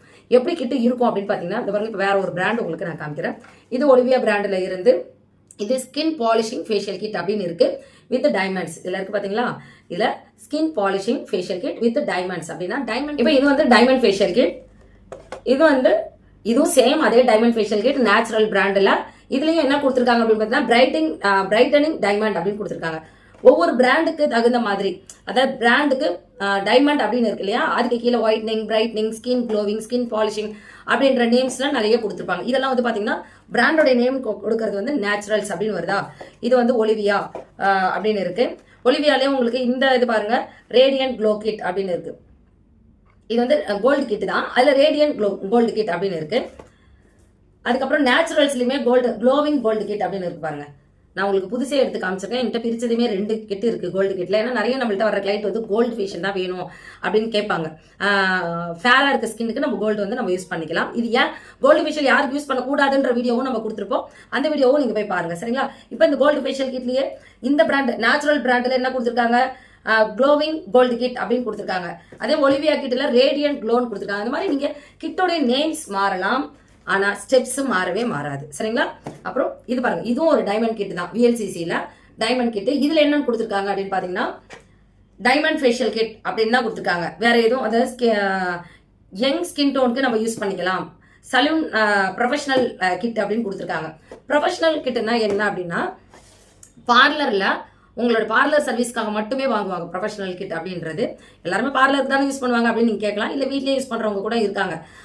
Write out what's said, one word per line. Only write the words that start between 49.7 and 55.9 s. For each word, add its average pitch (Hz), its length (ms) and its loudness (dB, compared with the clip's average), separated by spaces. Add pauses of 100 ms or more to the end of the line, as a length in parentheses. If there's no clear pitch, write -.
கிட் 202 180 -4
அப்படின்னு 185 120 -4
இருக்கு 170 260 -6
பாருங்க. 147 260 -8 (460)
நான் 190 140 -2
உங்களுக்கு 196 320 -2
புதுசே 277 200 -2
எடுத்து 202 200 0
காமிச்சிருக்கேன். 190 420 -4
என்கிட்ட 226 240 -4
பிரிச்சதுமே 233 420 0
ரெண்டு 214 380 -2
கிட் 196 200 -8
இருக்கு 180 260 -2
கோல்டு 190 240 0
கிட்ல. 185 220 -2
ஏன்னா 226 160 0
நிறைய 240 240 -2
நம்மள்ட்ட 233 200 -2
வர 202 220 0
கிளைண்ட் 202 240 -2
வந்து 208 240 -4
கோல்டு 220 300 0